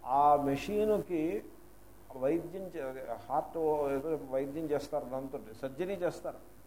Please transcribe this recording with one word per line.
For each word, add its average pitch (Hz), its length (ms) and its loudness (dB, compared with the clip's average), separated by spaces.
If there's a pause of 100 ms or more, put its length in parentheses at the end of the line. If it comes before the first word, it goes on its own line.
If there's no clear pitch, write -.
ఆ 143 300 8
మెషిన్కి 180 1080 0 (720)
వైద్యం 160 440 0
చే-, 131 540 -6 (140)
హార్ట్ 151 280 -2 (340)
ఏదో 147 280 0 (100)
వైద్యం 143 360 -2
చేస్తారు, 143 400 -2
దాంతో 131 340 -6 (220)
సర్జరీ 147 320 -4
చేస్తారు. 170 640 -6 (120)